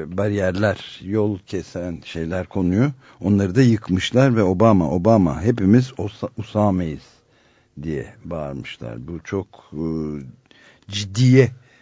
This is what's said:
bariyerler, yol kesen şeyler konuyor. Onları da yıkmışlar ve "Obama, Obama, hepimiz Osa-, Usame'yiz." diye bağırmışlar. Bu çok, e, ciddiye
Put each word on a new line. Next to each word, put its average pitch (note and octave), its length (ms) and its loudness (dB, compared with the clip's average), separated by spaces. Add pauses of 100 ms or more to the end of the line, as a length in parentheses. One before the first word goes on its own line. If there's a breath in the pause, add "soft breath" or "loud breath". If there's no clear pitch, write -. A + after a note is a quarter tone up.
(160)
bariyerler, G2 880 -2
yol G#2 340 -2
kesen F2 640 -10
şeyler E2+ 420 -6
konuyor. G2 460 0 (280 loud breath)
Onları G2 340 0
da C3 80 4
yıkmışlar A#2 720 2
ve A2 60 4
"Obama, F#2 480 4
Obama, F2 520 2
hepimiz A#2 560 4
Osa-, - 380 -8
Usame'yiz." F#2+ 680 -2 (800 soft breath)
diye D2 320 -8 (100)
bağırmışlar. C#2 840 -12
Bu E2+ 160 -12
çok, - 480 -10
e, D#2 120 -6 (1040 soft breath)
ciddiye A2+ 600 4 (340 soft breath)